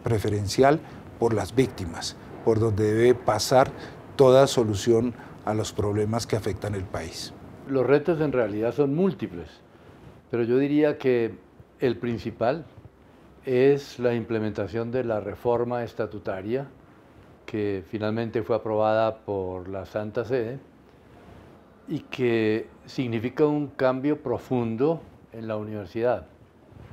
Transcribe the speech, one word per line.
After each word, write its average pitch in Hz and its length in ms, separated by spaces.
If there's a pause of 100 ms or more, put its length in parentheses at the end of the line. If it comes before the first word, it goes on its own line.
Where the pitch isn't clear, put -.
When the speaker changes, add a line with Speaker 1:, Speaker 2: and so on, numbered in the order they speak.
Speaker 1:
preferencial 117 760 (400)
por 113 140
las 101 200
víctimas, 110 600 (300)
por 113 140
donde 107 340
debe 120 220
pasar 127 560 (440)
toda 135 320
solución 113 680 (300)
a 107 100
los 107 200
problemas 107 520
que 120 120
afectan 104 380
el 92 100
país. - 480 (340)
Speaker 2:
Los 131 180
retos 147 360
en 147 100
realidad 113 400
son 143 240
múltiples, 107 540 (840)
pero 120 120
yo 120 140
diría 147 400
que 120 400 (440)
el 123 160
principal 120 680 (800)
es 135 560
la 120 140
implementación 110 800
de 127 120
la 113 160
reforma 120 640
estatutaria 107 840 (800)
que 101 440
finalmente 110 540
fue 117 120
aprobada 110 600
por 92 500
la 95 180
Santa 107 380
Sede, 123 360 (1300)
y 139 120
que 113 680 (180)
significa 120 600
un 147 200
cambio 135 540
profundo 120 800 (320)
en 113 140
la 110 100
universidad. 107 720 (640)